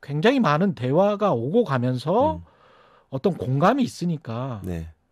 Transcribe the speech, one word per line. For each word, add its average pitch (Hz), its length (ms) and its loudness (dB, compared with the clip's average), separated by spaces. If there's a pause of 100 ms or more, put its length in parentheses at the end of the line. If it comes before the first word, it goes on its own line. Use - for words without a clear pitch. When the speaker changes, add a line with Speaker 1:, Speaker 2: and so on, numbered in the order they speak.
Speaker 1:
굉장히 180 380 2
많은 170 360 2
대화가 190 580 2
오고 147 320 0
가면서 131 720 0
Speaker 2:
음. 85 40 -12 (680)
Speaker 1:
어떤 156 260 0
공감이 165 480 2
있으니까 127 800 -6
Speaker 2:
네. 85 260 -8 (220)